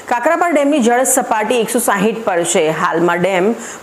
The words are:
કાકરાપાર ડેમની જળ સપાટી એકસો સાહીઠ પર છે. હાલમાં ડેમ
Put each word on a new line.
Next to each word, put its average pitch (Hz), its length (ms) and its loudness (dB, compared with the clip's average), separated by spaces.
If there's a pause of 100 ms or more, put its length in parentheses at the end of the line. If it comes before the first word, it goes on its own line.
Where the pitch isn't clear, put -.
કાકરાપાર 330 460 0
ડેમની 285 280 2
જળ 240 240 4
સપાટી 240 560 0
એકસો 226 200 -2
સાહીઠ 220 440 0
પર 175 200 0
છે. 165 260 2
હાલમાં 170 520 0
ડેમ 190 320 2 (300)